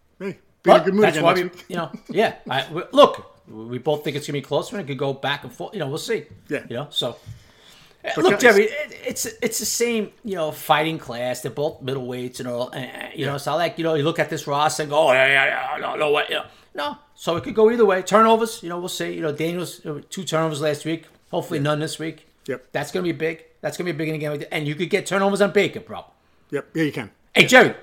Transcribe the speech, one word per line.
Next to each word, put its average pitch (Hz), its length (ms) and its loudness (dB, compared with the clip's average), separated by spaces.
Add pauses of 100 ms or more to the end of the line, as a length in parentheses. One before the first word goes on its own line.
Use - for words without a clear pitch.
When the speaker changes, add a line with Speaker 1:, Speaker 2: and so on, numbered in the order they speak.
(200)
Speaker 1:
hey, 185 60 -10
be - 0 -
in 196 60 -4
a - 80 -14 (400)
Speaker 2:
But - 60 0
Speaker 1:
good 190 80 2
mood 208 120 4
Speaker 2:
that's 160 120 2
Speaker 1:
again 156 80 0
Speaker 2:
why 175 80 6
Speaker 1:
next 180 100 2
Speaker 2:
we, 180 60 -6
Speaker 1:
week. - 200 -18
Speaker 2:
you 185 80 -10
know, 165 140 -8 (180)
yeah. 226 260 0 (140)
I, 131 220 -2
we, 160 200 -6
look, - 440 4 (120)
we 117 320 -12
both 151 240 -2
think 151 120 -6
it's 143 120 -6
gonna 143 100 -6
be 135 60 -4
close, 156 280 -4
and 214 80 -8
it 170 60 -10
could 135 140 -8
go 139 140 -2
back 139 300 -6
and 123 80 -16
forth. - 220 -12
You 214 60 -8
know, 143 80 -4
we'll 139 100 -6
see. 160 280 -4 (220)
Speaker 1:
Yeah. 139 220 -4
Speaker 2:
You 117 80 -10
know, 143 140 -8
so. 120 260 -4 (840)
Eh, - 120 -6
Speaker 1:
But - 80 0
Speaker 2:
look, 349 100 4
Speaker 1:
guys 202 80 0
Speaker 2:
Jerry, 220 240 8
it, - 400 -8
it's, - 200 -6
it's - 340 -6
the 220 60 -6
same, 233 460 -2 (120)
you 196 120 -6
know, 156 160 -4
fighting 156 480 0
class. 123 420 -6
They're 135 100 -6
both 143 320 -6
middleweights 127 560 -8
and 127 80 -8
all. 123 220 -4
And, 131 220 -10
and, - 220 -14
you - 120 -8
Speaker 1:
Yeah. 139 60 -2
Speaker 2:
know, 139 40 -4
it's 139 120 -8
not 147 80 -2
like, 170 240 -2
you 165 40 -4
know, 160 120 0
you 143 80 0
look 165 160 0
at 147 100 0
this 160 180 -6
roster 147 360 0
and 147 80 -6
go, 156 180 4
"Oh, - 40 6
yeah, 131 140 6
yeah, 135 480 2
yeah, 143 60 -8
no, 135 140 -4
no 151 160 0
way." 147 180 2
You 160 60 -4
know, 151 100 -6 (280)
no. 294 240 -6 (180)
So 170 200 -2
it 170 80 -4
could - 100 -8
go 220 160 6
either 233 160 6
way. 190 160 4
Turnovers, 220 640 4
you 170 60 -8
know, 175 100 -4
we'll 180 100 -6
see. 175 240 -6
You 170 80 -6
know, 156 100 0
Daniels, 160 540 -6
uh, 147 240 -8
two 190 140 -10
turnovers 156 380 -2
last 151 240 -2
week. 160 200 -4 (240)
Hopefully 165 300 -4
Speaker 1:
Yeah. 139 40 0
Speaker 2:
none 151 160 0
this 143 200 -6
week. 160 280 -10 (200)
Speaker 1:
Yep. 127 240 -8
Speaker 2:
That's 143 200 -6
gonna 185 120 -2
be 175 80 0
big. 160 320 -6 (180)
That's 143 160 -6
gonna 180 140 -4
be 151 60 -6
big 156 100 -4
in 156 60 -4
the 156 60 -6
game. 147 320 -6
And 151 160 -4
you 147 60 -4
could 160 160 -4
get 185 160 0
turnovers 196 360 0
on 202 100 4
Baker, 170 300 0
bro. - 240 -14 (440)
Speaker 1:
Yep. 139 240 -6
Yeah, 160 100 0
you 147 80 0
can. 113 200 -8 (240)
Speaker 2:
Hey, 214 80 6
Speaker 1:
Yeah. 139 40 4
Speaker 2:
Jerry, 240 360 8